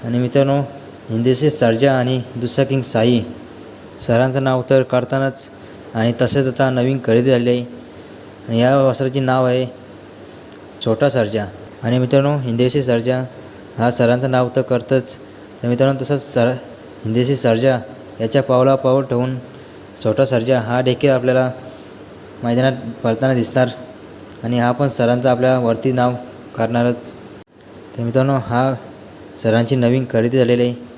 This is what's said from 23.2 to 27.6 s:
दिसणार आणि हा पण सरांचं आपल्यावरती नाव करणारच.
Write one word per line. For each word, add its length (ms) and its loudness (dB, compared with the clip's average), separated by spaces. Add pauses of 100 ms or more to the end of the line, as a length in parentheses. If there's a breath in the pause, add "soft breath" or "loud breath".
दिसणार 340 0 (760)
आणि 160 -2
हा 120 2
पण 160 0
सरांचं 420 2
आपल्यावरती 640 2
नाव 220 2 (420)
करणारच. 560 -2 (840)